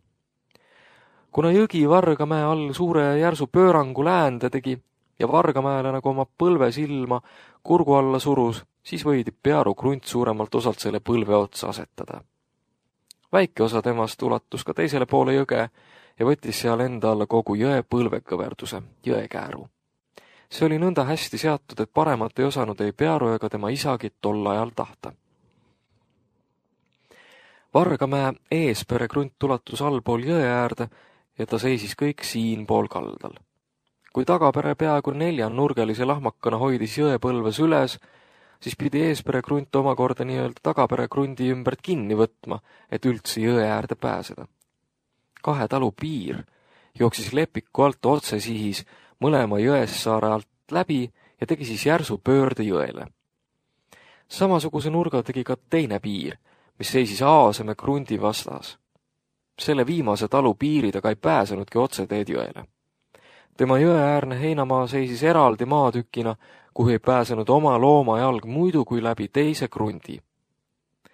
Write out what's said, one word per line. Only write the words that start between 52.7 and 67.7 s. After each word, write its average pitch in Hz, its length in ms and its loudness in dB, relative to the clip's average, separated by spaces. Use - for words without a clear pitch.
Samasuguse 156 600 0
nurga 170 340 0
tegi 131 200 -6
ka 131 140 -4
teine 135 300 0
piir, 90 380 -6
mis - 140 -8
seisis 117 300 0
Aaseme 113 540 6
krundi 131 460 -4
vastas. - 560 -4
Selle 139 260 0
viimase 120 420 0
talu 131 260 2
piirid 135 420 0
aga 98 140 -2
ei 107 60 0
pääsenudki 104 640 -2
otseteed 104 520 -2
jõele. 58 360 -6
Tema 131 200 4
jõeäärne 143 600 2
heinamaa 131 480 -2
seisis 127 360 -4
eraldi 131 420 4
maatükina, 120 720 0
kuhu 120 160 2
ei 113 100 2
pääsenud 120 500 0
oma 139 320 6